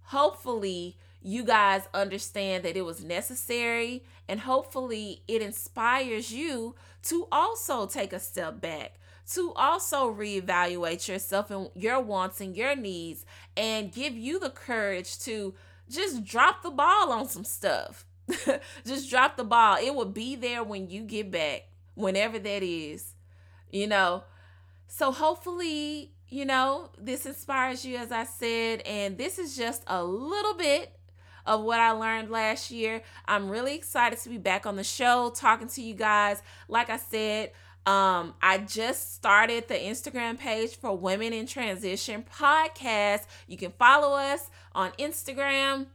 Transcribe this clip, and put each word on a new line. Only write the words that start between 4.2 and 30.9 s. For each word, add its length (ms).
and 140
hopefully 880
it 140
inspires 880
you 420
to 280
also 560
take 280
a 40
step 440
back, 320
to 240
also 540
reevaluate 960
yourself 440
and 240
your 260
wants 400
and 160
your 180
needs, 520
and 340
give 220
you 240
the 120
courage 680
to 360
just 360
drop 380
the 80
ball 420
on 160
some 160
stuff. 600
<laughs> 560
Just 240
drop 280
the 80
ball. 380
It 120
will 100
be 320
there 260
when 280
you 120
get 280
back, 320
whenever 440
that 240
is, 520
you 160
know? 380
So 260
hopefully, 1000
you 160
know, 540
this 260
inspires 640
you, 100
as 160
I 120
said, 580
and 340
this 220
is 180
just 300
a 180
little 500
bit 400